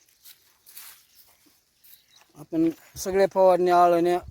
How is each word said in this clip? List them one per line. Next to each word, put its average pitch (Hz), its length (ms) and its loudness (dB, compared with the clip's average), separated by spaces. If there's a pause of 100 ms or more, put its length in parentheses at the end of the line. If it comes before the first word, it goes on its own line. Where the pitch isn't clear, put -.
(2250)
आपण 160 340 -4 (260)
सगळ्या 190 380 -2
फवारण्या, 180 500 2
आळवण्या 175 340 0 (120)